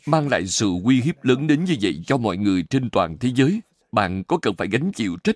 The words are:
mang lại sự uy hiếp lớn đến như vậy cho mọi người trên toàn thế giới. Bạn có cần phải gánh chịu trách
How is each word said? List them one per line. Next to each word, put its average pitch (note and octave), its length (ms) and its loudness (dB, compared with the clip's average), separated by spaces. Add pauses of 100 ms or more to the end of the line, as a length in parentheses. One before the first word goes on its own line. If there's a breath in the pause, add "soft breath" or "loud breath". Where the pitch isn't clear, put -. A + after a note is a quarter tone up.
mang D3 240 0
lại F#2+ 180 0
sự F#2+ 240 0 (120)
uy B2+ 180 4
hiếp D#3 220 -4
lớn B2+ 240 2
đến D3+ 180 2
như F#3 160 0
vậy F2 240 -2
cho C#3 120 0
mọi G#2+ 200 -2
người G2 260 0
trên C3 260 -2
toàn E2 300 -2
thế B2 160 -2
giới. D#3 260 2 (300)
Bạn F#2+ 320 -2
có - 180 0
cần G#2 140 -2
phải F2+ 120 -4
gánh C3 240 -2
chịu F2+ 320 -4
trách A3 120 0